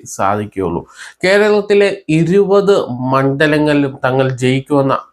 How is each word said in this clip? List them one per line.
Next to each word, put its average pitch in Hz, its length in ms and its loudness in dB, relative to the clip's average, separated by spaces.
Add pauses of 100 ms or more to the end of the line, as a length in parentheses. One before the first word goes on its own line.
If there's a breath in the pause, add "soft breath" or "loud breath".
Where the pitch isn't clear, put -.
സാധിക്കുകയുള്ളൂ. 95 840 -4 (380 loud breath)
കേരളത്തിലെ 202 720 2 (120)
ഇരുപത് 185 800 2
മണ്ഡലങ്ങളിലും 139 1160 0
തങ്ങൾ 131 240 0
ജയിക്കുമെന്ന 131 720 0 (140)